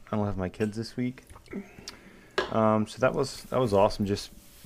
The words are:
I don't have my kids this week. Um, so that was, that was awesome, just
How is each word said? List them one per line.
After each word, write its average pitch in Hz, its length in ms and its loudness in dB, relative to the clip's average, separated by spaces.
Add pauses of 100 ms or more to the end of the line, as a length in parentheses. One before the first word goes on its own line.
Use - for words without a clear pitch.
(100)
I 107 60 -4
don't 104 100 0
have 98 100 -4
my 92 120 -2
kids 107 280 -4
this 113 200 -8
week. 127 260 -6 (1300)
Um, 110 360 4
so - 120 -12
that 127 160 2
was, 143 300 -4
that 127 160 -2
was 120 120 2
awesome, 101 320 4
just 98 260 -2 (340)